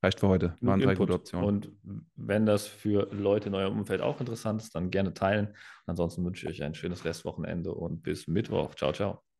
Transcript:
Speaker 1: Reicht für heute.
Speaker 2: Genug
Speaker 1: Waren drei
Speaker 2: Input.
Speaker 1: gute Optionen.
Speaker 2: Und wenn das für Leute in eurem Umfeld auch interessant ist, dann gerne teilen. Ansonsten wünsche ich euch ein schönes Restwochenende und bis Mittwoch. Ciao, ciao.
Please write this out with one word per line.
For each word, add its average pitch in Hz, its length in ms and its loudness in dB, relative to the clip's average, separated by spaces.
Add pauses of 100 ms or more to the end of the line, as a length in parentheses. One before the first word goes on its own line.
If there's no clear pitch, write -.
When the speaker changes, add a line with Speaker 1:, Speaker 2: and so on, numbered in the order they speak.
Speaker 1:
Reicht 95 160 4
für 101 80 6
heute. 87 220 6
Speaker 2:
Genug - 120 -10
Speaker 1:
Waren 98 180 4
drei 95 120 6
Speaker 2:
Input. 92 160 2
Speaker 1:
gute 90 100 2
Optionen. 92 300 -2
Speaker 2:
Und 101 240 -2 (420)
wenn 107 320 2
das 104 220 4
für 101 440 0
Leute 101 360 2
in 98 80 -2
eurem 98 240 0
Umfeld 95 200 -2
auch 143 200 -2
interessant 113 420 -4
ist, - 120 -18
dann 90 160 -2
gerne 92 240 0
teilen. 101 420 2 (300)
Ansonsten 87 380 -2
wünsche 90 220 -4
ich 82 60 -6
euch 78 100 -8
ein 76 120 -4
schönes 87 300 -8
Restwochenende 85 720 -6
und 85 280 -6
bis - 260 -6
Mittwoch. 90 480 0
Ciao, 71 160 0
ciao. 98 320 -4 (160)